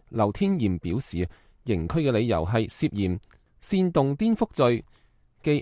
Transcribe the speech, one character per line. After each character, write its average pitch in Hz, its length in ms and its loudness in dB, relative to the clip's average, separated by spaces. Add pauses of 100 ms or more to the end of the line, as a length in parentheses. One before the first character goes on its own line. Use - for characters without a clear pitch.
(100)
劉 107 200 0
天 196 220 0
艷 101 260 0
表 90 220 -4
示， 87 280 -4 (360)
刑 120 240 -2
拘 165 100 -2
嘅 139 140 0
理 117 160 2
由 82 180 0
係 113 240 0
涉 - 240 -2
嫌 92 240 0 (420)
煽 185 300 0
動 143 260 2
顛 220 200 0
覆 - 160 -2
罪， 123 320 2 (580)
羈 147 200 0